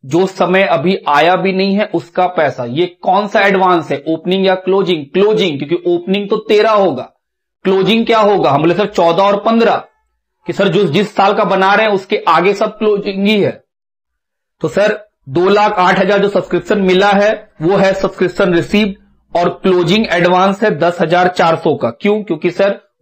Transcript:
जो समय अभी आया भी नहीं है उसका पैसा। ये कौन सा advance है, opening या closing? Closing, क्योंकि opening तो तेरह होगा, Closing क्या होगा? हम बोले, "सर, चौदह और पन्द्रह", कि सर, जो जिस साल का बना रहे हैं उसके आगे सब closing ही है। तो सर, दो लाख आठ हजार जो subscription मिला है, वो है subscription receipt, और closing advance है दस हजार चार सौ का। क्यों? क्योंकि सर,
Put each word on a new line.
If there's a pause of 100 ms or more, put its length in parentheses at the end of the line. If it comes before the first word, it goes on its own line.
जो
समय
अभी (100)
आया
भी
नहीं
है
उसका
पैसा।
ये
कौन
सा
advance
है,
opening
या
closing?
Closing,
क्योंकि
opening
तो
तेरह
होगा, (520)
Closing
क्या
होगा?
हम
बोले,
"सर,
चौदह
और
पन्द्रह", (720)
कि
सर,
जो
जिस
साल
का
बना
रहे
हैं
उसके
आगे
सब
closing
ही
है। (960)
तो
सर, (200)
दो
लाख
आठ
हजार
जो
subscription
मिला
है, (120)
वो
है
subscription
receipt, (420)
और
closing
advance
है
दस
हजार
चार
सौ
का।
क्यों?
क्योंकि
सर, (220)